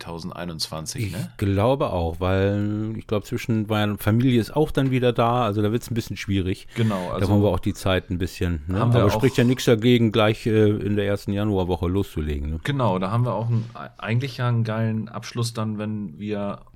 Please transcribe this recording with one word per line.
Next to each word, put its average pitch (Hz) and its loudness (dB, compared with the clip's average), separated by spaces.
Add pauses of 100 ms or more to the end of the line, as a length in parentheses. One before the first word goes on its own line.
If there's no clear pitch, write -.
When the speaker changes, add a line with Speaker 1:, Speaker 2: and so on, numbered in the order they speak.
(260)
Speaker 1:
zweitausendeinundzwanzig, 82 -8
Speaker 2:
Ich 87 -6
Speaker 1:
ne? 92 -8
Speaker 2:
glaube 110 2
auch, 85 -2
weil 101 0
ich - -12
glaub, 104 -2
zwischen 110 -2
Weihnachten, 104 0
Familie 120 4
ist - -2
auch 151 2
dann 135 0
wieder 123 2
da, 120 2
also 104 0
da 104 2
wird's 123 -2
ein 117 -4
bisschen 110 -4
schwierig. 95 -2
Speaker 1:
Genau, 104 0
Speaker 2:
Da 58 -4
Speaker 1:
also 95 0
Speaker 2:
wollen 104 6
wir 104 4
auch 92 2
die 95 -2
Zeit 92 0
ein 87 -2
bisschen, 87 -2
ne? 92 -2
Speaker 1:
haben 117 4
wir 120 6
Speaker 2:
Aber 104 4
Speaker 1:
auch 107 2
Speaker 2:
spricht 123 2
ja 120 6
nichts 127 2
dagegen, 117 4
gleich, 107 2
äh, 110 4
in 104 -2
der 101 0
ersten 101 -2
Januarwoche 92 0
loszulegen, 76 -2
ne? 78 -4
Speaker 1:
Genau, 123 0
da 92 -2
haben 120 0
wir 113 -2
auch 113 -4
ein, 113 0 (340)
eigentlich 117 -4
ja 123 -2
einen 117 2
geilen 110 -2
Abschluss 117 -6
dann, 110 -4
wenn 104 -6
wir 101 -6 (160)